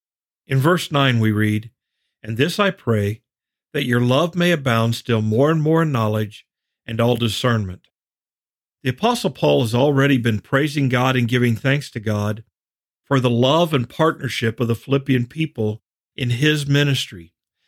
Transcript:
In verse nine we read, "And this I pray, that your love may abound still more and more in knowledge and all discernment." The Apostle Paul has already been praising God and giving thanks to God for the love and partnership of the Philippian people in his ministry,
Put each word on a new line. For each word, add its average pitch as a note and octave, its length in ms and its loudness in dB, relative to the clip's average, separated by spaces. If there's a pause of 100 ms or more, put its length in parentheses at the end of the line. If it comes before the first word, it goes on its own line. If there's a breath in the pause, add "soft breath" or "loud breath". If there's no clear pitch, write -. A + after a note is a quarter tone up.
(460)
In C3+ 120 0
verse D#3+ 340 0
nine C3+ 260 2
we A2 140 2
read, G#2+ 380 -2 (520)
"And A2 140 -10
this E3+ 240 -2
I G3 100 2
pray, A2 520 -2 (500)
that C#3+ 140 -4
your A#2+ 160 0
love C#3 320 2
may F3 180 0
abound A#2 420 0
still A2+ 280 -2
more A2+ 280 2
and D#3+ 120 0
more D#3+ 200 2
in D#3+ 80 -2
knowledge G#2+ 560 -4 (400)
and A#2 140 -4
all A#2+ 160 2
discernment." A2 720 -2 (920)
The B2+ 80 -2
Apostle A3 400 -2
Paul D3 320 2
has A2+ 120 -2
already C#3 440 4
been A2+ 220 0
praising C#3+ 500 0
God B2+ 260 2
and A#2+ 100 0
giving A#2+ 300 2
thanks C#3 360 -2
to A#2 80 -8
God G#2 440 -4 (600)
for C3+ 160 0
the B2 100 2
love D3 420 2
and A#2+ 160 -2
partnership C3+ 720 -2
of A#2 80 -2
the A#2 80 0
Philippian C3 500 0
people A2 560 -6 (320)
in B2 140 -4
his D3 380 0
ministry, C#3 640 -2 (360)